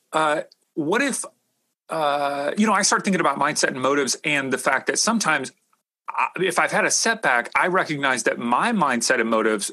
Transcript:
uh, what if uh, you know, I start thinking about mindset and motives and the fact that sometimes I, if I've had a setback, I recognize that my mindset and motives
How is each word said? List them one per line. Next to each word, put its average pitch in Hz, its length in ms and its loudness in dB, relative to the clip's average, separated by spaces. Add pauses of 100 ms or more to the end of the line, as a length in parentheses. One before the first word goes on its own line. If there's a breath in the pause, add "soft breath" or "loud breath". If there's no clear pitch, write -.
(120)
uh, 156 300 0 (320)
what 175 280 0
if 277 220 -2 (680)
uh, 143 680 -2
you 208 100 4
know, 214 60 2
I 196 100 2
start 208 200 2
thinking 185 180 0
about 143 160 2
mindset 147 320 0
and 135 120 -6
motives 139 420 0
and 139 300 -2
the 127 40 -2
fact 135 300 0
that - 120 0
sometimes 160 520 0 (560)
I, - 200 -2 (100)
if 180 220 0
I've 160 120 2
had 190 140 0
a 147 60 0
setback, 156 640 0
I 156 120 2
recognize 143 560 0
that 135 160 0
my 127 320 0
mindset 135 480 2
and 113 100 0
motives 110 440 0